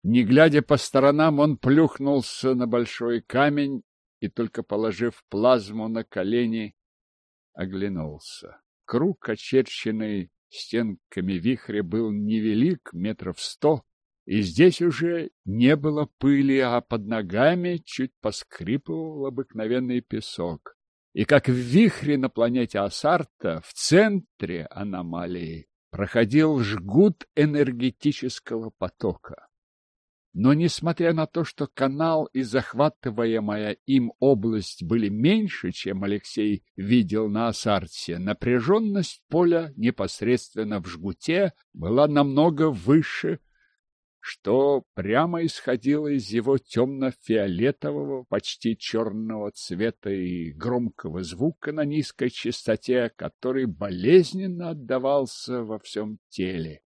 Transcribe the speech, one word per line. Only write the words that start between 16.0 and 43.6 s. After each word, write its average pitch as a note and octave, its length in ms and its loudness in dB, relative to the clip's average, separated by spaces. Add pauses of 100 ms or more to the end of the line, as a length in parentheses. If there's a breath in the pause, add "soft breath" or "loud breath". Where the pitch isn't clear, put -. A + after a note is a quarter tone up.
пыли, C3+ 400 4
а A#2+ 220 2
под G#2+ 260 -4
ногами C#3+ 760 0
чуть - 380 -6
поскрипывал C#3+ 1040 -6
обыкновенный B2 760 -2
песок. - 760 -8 (360)
И G#2+ 120 -2
как - 220 2
в C3 60 2
вихре C3+ 680 2
на C3 100 -2
планете A#2 480 0
Асарта, G2+ 880 -2
в - 80 -20
центре E3 960 0
аномалии F2 960 -8 (240)
проходил C3 720 2
жгут G#2+ 760 2
энергетического C3 1300 0
потока. - 800 -6 (880)
Но, B2 160 6
несмотря E3 600 0
на D#3 140 0
то, E3+ 180 -2
что - 200 -6
канал D3+ 600 0
и C3 160 -4
захватываемая A2+ 1400 -2
им B2+ 340 2
область A2 640 2
были G#2+ 240 2
меньше, C#3 640 0
чем F#2+ 320 -6
Алексей G#2 640 -2 (100)
видел G#2+ 540 2
на A2+ 180 -2
Асарте, F2+ 720 -2
напряжённость C#3+ 1080 0
поля E3 480 2
непосредственно G#2+ 1040 -2
в F2 60 -12
жгуте G2 640 -2 (180)
была A#2+ 380 0
намного D3 600 2
выше, C#3+ 680 0 (800)